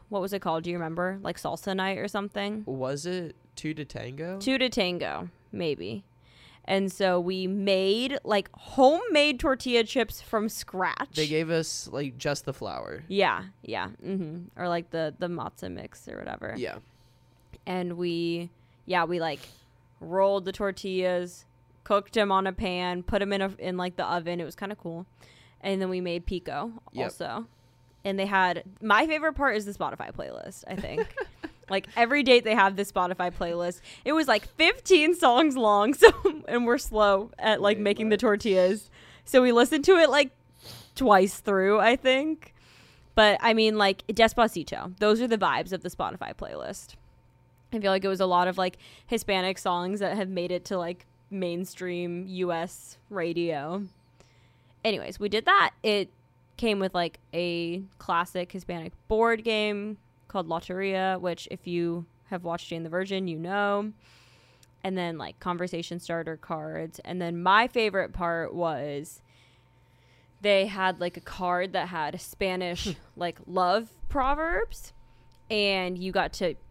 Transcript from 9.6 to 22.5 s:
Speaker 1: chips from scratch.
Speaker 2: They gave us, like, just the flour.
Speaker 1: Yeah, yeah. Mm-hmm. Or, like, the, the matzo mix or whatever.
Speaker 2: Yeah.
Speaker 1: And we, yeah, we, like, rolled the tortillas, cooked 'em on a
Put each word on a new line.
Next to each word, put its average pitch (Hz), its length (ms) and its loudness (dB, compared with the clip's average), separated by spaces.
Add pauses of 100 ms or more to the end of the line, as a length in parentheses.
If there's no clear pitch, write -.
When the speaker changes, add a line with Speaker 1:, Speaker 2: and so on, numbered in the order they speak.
Speaker 1:
chips 226 380 -2
from 220 280 -2
scratch. - 680 -4
Speaker 2:
They 156 120 0
gave 156 240 0
us, 165 400 -2
like, 131 260 -6
just 143 280 -4
the 135 80 -4
flour. 71 540 -10
Speaker 1:
Yeah, 175 360 2 (180)
yeah. 98 280 -6 (140)
Mm-hmm. 175 560 -8
Or, 180 80 -6
like, 170 220 -4
the, 160 300 -4
the 180 80 -4
matzo - 440 -10
mix - 360 -16
or - 100 -12
whatever. - 400 -10
Speaker 2:
Yeah. - 200 -8 (880)
Speaker 1:
And 180 300 -6
we, 170 520 -4 (380)
yeah, 175 180 2
we, 175 140 -2
like, 160 220 -4 (600)
rolled 190 440 2
the 190 60 -6
tortillas, 185 960 -4 (380)
cooked 202 340 0
'em 202 140 4
on 190 160 4
a 190 60 -2